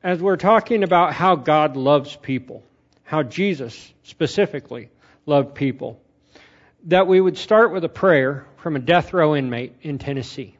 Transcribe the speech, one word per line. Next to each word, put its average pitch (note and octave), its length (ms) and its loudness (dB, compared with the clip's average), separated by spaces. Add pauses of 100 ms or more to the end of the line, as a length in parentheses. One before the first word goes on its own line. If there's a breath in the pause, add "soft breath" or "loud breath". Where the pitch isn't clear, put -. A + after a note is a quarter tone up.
as F3+ 180 -2
we're F#3+ 140 2
talking G#3+ 480 2
about F3 300 2
how F3+ 240 2
God D3+ 400 0
loves C#3 360 0
people, - 480 -10 (420)
how D#3 200 -4
Jesus C3+ 680 -6 (100)
specifically - 840 -6 (360 soft breath)
loved C#3+ 300 0
people, A#2+ 460 -6 (880 soft breath)
that F3+ 200 4
we F#3 140 4
would F3+ 160 0
start G#3+ 340 2
with F3 140 -6
a - 40 -6
prayer C#3+ 560 2 (120)
from D#3+ 180 -8
a C3+ 40 -4
death E3 340 0
row D#3 200 2
inmate B2+ 480 -6
in D3 160 -10
Tennessee. C3+ 600 -10